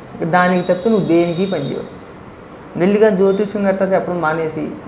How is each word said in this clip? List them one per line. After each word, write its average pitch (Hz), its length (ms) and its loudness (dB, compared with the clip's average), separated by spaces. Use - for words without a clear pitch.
దానికి 180 480 2
తప్పితే 180 160 0
నువ్వు 190 180 2
దేనికి 170 380 2
పని 151 240 -2
చేయవు. - 140 -6
మెల్లిగా 202 300 4
జ్యోతిష్యం 196 600 2
గట్టా 196 160 0
చెప్పడం 185 360 0
మానేసి 156 500 -2